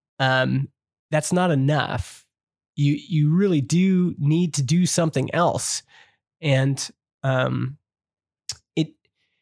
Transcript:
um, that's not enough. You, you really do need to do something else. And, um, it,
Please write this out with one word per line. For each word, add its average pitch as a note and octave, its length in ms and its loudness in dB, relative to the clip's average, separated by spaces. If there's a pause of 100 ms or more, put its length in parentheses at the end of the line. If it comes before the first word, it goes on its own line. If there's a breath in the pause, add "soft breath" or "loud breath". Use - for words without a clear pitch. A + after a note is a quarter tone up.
(200)
um, C3 480 0 (440)
that's D3+ 200 -2
not F3+ 200 2
enough. C#3 760 -2 (500)
You, C#3+ 180 2
you D3+ 420 0
really F#3 260 2
do F3+ 560 2
need D#3 380 0
to C#3+ 80 -2
do E3 220 2
something D#3 480 -2
else. - 500 -2 (580 soft breath)
And, C3+ 480 0 (320)
um, B2+ 560 -2 (1000)
it, D#3+ 180 -2 (480)